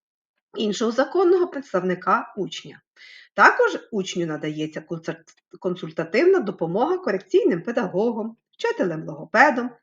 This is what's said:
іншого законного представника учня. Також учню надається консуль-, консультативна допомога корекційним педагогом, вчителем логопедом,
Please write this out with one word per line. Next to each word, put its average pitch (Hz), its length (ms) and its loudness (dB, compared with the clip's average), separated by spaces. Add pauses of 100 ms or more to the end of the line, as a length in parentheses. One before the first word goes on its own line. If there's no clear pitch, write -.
(560)
іншого 220 340 0
законного 349 560 4
представника 185 880 -2
учня. - 440 -10 (540)
Також 339 440 4 (140)
учню 185 340 -4
надається 151 540 -6
консуль-, 160 440 -10 (360)
консультативна 180 800 0
допомога 208 580 -2
корекційним 220 640 0
педагогом, 226 720 -4 (140)
вчителем 175 580 -4
логопедом, 240 600 2 (120)